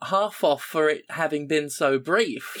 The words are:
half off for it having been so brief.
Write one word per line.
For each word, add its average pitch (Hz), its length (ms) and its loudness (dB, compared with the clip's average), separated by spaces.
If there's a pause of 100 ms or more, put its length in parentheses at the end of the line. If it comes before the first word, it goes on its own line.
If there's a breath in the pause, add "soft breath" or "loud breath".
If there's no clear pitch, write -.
half 196 400 0
off 143 180 4
for 156 260 2
it 151 200 0
having 151 400 -4
been 151 200 2
so 139 300 2
brief. 156 600 -2